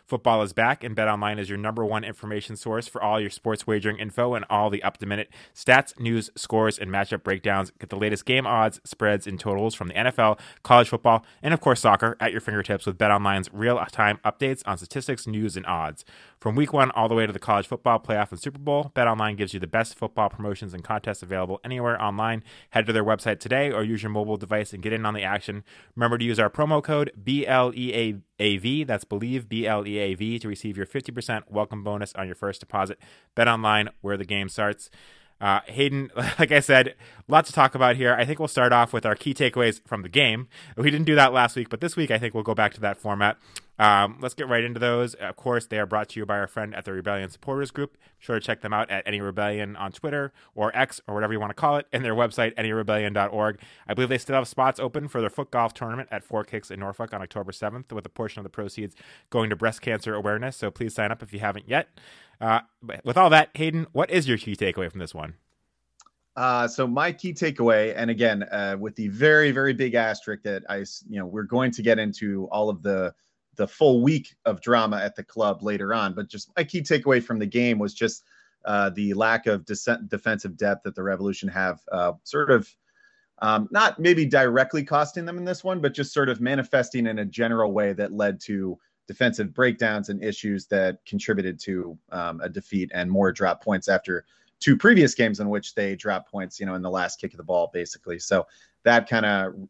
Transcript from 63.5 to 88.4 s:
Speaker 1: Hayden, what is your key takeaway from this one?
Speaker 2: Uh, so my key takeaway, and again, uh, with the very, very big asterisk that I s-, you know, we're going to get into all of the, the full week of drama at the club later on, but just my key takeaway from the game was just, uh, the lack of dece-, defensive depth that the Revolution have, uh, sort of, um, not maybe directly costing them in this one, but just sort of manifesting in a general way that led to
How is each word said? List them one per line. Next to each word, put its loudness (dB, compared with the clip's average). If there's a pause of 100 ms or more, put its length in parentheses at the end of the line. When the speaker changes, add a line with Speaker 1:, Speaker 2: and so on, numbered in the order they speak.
Speaker 1:
Hayden, -2
what 0
is 2
your 2
key -8
takeaway -2
from -12
this -10
one? -12 (1000)
Speaker 2:
Uh, 2
so -2
my 0
key -8
takeaway, 2
and -2
again, 2
uh, -4
with -8
the -6
very, 6
very 2
big -2
asterisk -2
that -4
I -6
s-, -14
you -8
know, -8
we're -6
going 0
to -8
get 6
into -4
all 0
of -10
the, -2 (440)
the 0
full 6
week 2 (120)
of 0
drama 2
at -4
the -12
club -2
later -4
on, -2
but -8
just -16
my 0
key -4
takeaway 2
from -6
the -2
game 0
was -2
just, -2 (420)
uh, 2
the -2
lack 2
of 2
dece-, -4
defensive -4
depth 0
that -8
the -8
Revolution -4
have, -2 (120)
uh, 0 (100)
sort -2
of, 6 (760)
um, 2
not 2
maybe 4
directly 4
costing -2
them -8
in -8
this -6
one, -4
but 0
just -6
sort 2
of -2
manifesting 0
in -2
a -4
general 0
way 0
that -4
led -2
to -6 (280)